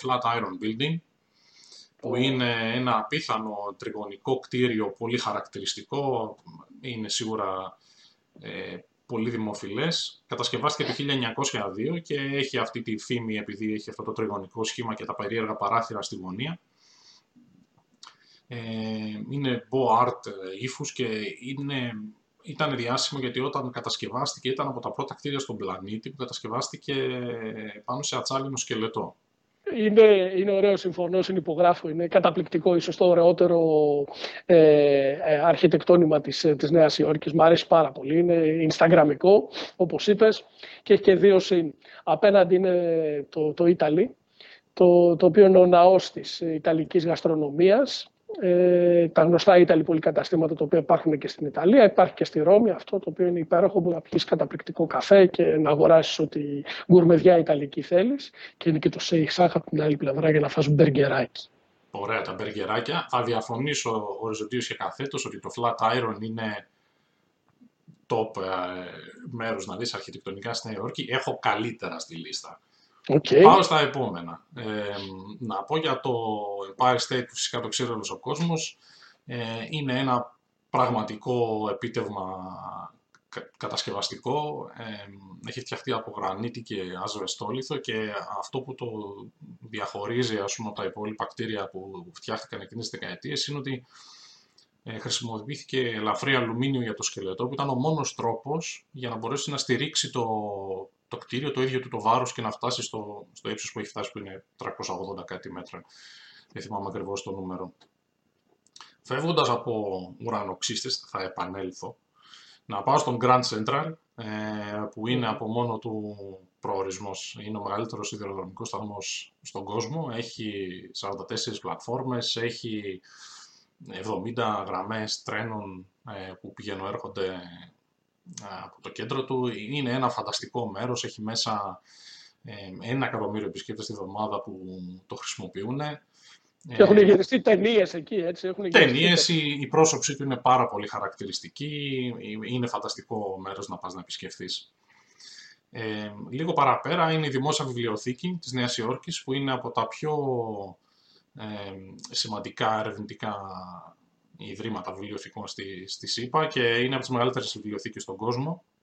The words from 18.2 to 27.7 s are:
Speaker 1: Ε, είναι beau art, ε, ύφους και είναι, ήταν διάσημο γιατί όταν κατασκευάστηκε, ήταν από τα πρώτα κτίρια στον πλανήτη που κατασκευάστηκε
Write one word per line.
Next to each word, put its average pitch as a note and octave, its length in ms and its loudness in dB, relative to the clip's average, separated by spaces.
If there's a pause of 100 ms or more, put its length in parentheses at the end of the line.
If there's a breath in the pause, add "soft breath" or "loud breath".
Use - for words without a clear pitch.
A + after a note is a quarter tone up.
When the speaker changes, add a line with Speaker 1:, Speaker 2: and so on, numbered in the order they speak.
Speaker 1:
Ε, A#2+ 100 -12 (720)
είναι C3 420 -4
beau B2 340 4
art, A#2+ 220 -4
ε, G#2 40 -10 (280)
ύφους B2+ 340 -8
και B2 120 -4 (420)
είναι, C3+ 440 -6 (500)
ήταν D3 340 -4
διάσημο B2+ 460 -4
γιατί B2 180 -6
όταν C3+ 320 -4
κατασκευάστηκε, B2 800 -6
ήταν C#3 180 -4
από B2 120 -8
τα A#2+ 120 -8
πρώτα - 220 -8
κτίρια C#3 260 -6
στον A#2+ 180 -8
πλανήτη G2 520 -8
που C3+ 60 -14
κατασκευάστηκε B2 800 -8 (920)